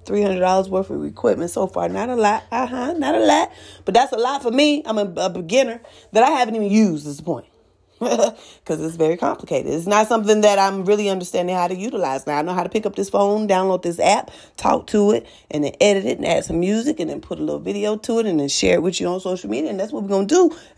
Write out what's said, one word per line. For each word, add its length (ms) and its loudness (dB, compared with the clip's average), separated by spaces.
three 180 -2
hundred 180 0
dollars 280 2
worth 220 -2
of 140 -6
equipment 460 0
so 160 -2
far. 220 -4
Not 220 -4
a 60 -4
lot. 360 2
Uh-huh, 400 -4
not 240 -2
a 80 2
lot. 260 4
But 100 -2
that's 180 4
a 60 -4
lot 240 -2
for 100 -2
me. 340 2
I'm 120 -2
a, 180 -2
a 140 -2
beginner 500 -2
that 100 4
I 80 6
haven't 240 0
even 160 -2
used 380 2
is 80 -10
the 80 -20
point. 280 -6
<laughs> 480 -20
'Cause 800 -2
it's 160 -6
very 220 2
complicated. 520 -2
It's 160 -4
not 220 4
something 320 2
that 180 6
I'm 280 2
really 240 2
understanding 440 -2
how 140 0
to 80 -4
utilize. 500 -4
Now, 120 -2
I 20 0
know 140 -4
how 80 -2
to 80 -6
pick 160 -2
up 100 -4
this 140 -4
phone, 360 2
download 360 2
this 180 -4
app, 300 2
talk 300 0
to 240 4
it, 160 0
and 140 -2
then 80 -4
edit 240 2
it 100 -2
and 100 -6
add 200 0
some 140 -2
music 380 -2
and 120 -4
then 100 -10
put 180 -12
a 40 -8
little 180 -6
video 380 -4
to 220 -2
it 40 -2
and 160 0
then 80 -2
share 280 2
it 60 0
with 200 -2
you 40 -2
on 140 -4
social 300 -6
media. 180 -4
And 100 -6
that's 140 -6
what 100 -6
we're 60 -6
gonna 160 0
do 260 4